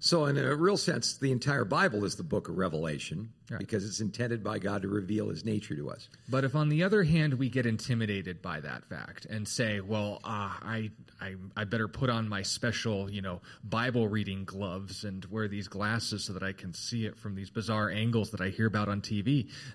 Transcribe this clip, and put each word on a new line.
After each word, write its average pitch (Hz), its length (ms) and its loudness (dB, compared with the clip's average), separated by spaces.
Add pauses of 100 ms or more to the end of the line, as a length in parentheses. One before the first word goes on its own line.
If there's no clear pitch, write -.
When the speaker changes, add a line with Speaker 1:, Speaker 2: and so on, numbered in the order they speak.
Speaker 1:
So 165 240 4
in 139 140 4
a 135 160 2
real 180 240 4
sense, - 400 0
the 135 140 2
entire 127 340 2
Bible 131 400 4
is - 100 -2
the 95 60 -6
book 90 260 0
of 85 80 -4
Revelation 82 800 0 (160)
Speaker 2:
Right. 117 80 -4
Speaker 1:
because 98 260 0
it's 107 160 -4
intended 113 420 -2
by 104 160 -2
God 101 240 0
to 98 60 -2
reveal 104 400 0
his - 160 -6
nature 107 320 0
to 71 140 -6
us. - 180 -14 (220)
Speaker 2:
But 131 140 4
if, 131 100 0
on 151 160 4
the 151 120 4
other 196 200 6
hand, 156 320 6
we 123 160 2
get 123 160 2
intimidated 104 760 0
by 82 200 -6
that 71 260 -8
fact - 400 -12
and 107 200 -4
say, 107 340 0
"Well, 104 440 -2
uh, 101 380 -4
I, 110 280 -4 (300)
I, 95 140 -8 (220)
I 107 80 -2
better 110 240 0
put 131 200 0
on 113 180 2
my 101 160 -2
special, 101 680 -2
you 104 100 -6
know, 90 220 -6 (200)
Bible 113 460 2
reading 98 380 -2
gloves 95 580 -6
and 95 220 -6
wear 107 200 -2
these 101 220 -4
glasses 104 560 -2
so 104 80 -6
that 92 100 -6
I 95 100 -2
can 170 200 -10
see 117 320 -4
it - 140 -6
from 101 160 -8
these 95 160 -8
bizarre 107 400 0
angles 110 400 2
that 98 100 -6
I 92 80 0
hear 110 180 2
about 104 220 2
on 101 140 0
T 104 180 -2
V." 123 300 2 (240)